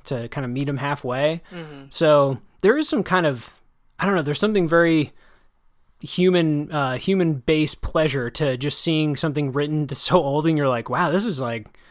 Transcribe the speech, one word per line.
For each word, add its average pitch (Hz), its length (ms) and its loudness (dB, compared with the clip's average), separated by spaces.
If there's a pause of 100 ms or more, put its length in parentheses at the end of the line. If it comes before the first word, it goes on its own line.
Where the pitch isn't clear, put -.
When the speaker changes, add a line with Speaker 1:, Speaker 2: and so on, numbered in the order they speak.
Speaker 1:
to 117 240 -6
kind 143 140 -6
of 123 80 -6
meet 135 160 -2
'em 143 100 -4
halfway. 143 640 -2 (120)
Speaker 2:
Mm-hmm. 151 380 -14
Speaker 1:
So 143 480 4 (220)
there 233 160 4
is 302 120 -2
some 233 140 0
kind 180 220 2
of, 131 280 -4 (460)
I 160 60 -2
don't 196 100 2
know, 170 60 2
there's 147 180 -2
something 202 280 2
very 165 460 4 (880)
human, 165 720 2
uh, 135 260 -2
human-based 160 840 0
pleasure 139 500 -2
to 135 260 -2
just 139 240 -4
seeing 156 340 0
something 143 360 -2
written 147 360 -2
that's 143 140 -8
so - 160 2
old 147 300 2
and 160 100 2
you're 143 100 2
like, 117 220 -2
"Wow, 147 220 0
this 196 140 0
is, 175 140 -4
like, 117 280 -6 (240)